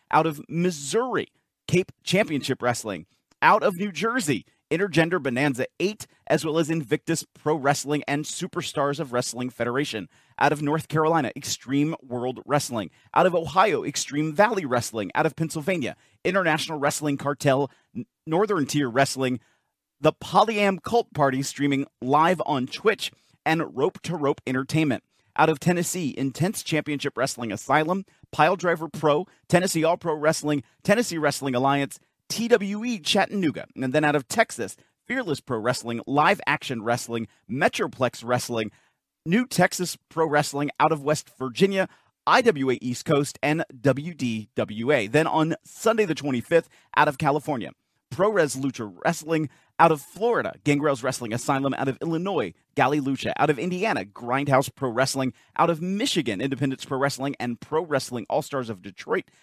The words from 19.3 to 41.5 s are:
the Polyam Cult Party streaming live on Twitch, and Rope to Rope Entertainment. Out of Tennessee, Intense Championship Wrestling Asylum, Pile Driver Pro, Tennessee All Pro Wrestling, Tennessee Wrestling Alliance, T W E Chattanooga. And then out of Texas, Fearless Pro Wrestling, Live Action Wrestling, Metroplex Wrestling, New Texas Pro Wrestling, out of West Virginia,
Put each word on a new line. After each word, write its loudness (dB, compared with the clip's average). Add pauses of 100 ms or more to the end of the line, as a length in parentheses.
the 4
Polyam 2
Cult 0
Party 2
streaming -2 (160)
live 4
on -2
Twitch, -2 (360)
and 0
Rope -2
to -6
Rope -2
Entertainment. 0 (320)
Out 6
of 0
Tennessee, -2
Intense -4
Championship -4
Wrestling -4
Asylum, 0 (280)
Pile 4
Driver -2
Pro, 0 (220)
Tennessee 2
All 2
Pro -4
Wrestling, 0 (200)
Tennessee 0
Wrestling 0
Alliance, 0 (300)
T -4
W 0
E -4
Chattanooga. 0 (100)
And -2
then 4
out 4
of -2
Texas, -2 (300)
Fearless -4
Pro -4
Wrestling, -2
Live 2
Action -4
Wrestling, -2 (240)
Metroplex -2
Wrestling, -2 (540)
New 2
Texas 0 (140)
Pro 2
Wrestling, 0
out 4
of -2
West -2
Virginia, 0 (380)